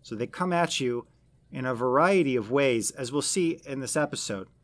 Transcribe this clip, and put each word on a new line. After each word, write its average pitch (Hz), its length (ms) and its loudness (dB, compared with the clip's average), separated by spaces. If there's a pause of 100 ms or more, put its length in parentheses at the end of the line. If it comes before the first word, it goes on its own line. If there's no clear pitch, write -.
So - 100 -10
they 113 140 -4
come 180 260 -2
at 170 260 2
you 120 280 -2 (440)
in 131 140 -6
a 131 80 0
variety 139 600 4
of 110 160 -2
ways, 131 400 2
as 131 200 -8
we'll 143 120 0
see 170 420 0
in 139 140 -8
this 127 180 -4
episode. 117 520 -4 (140)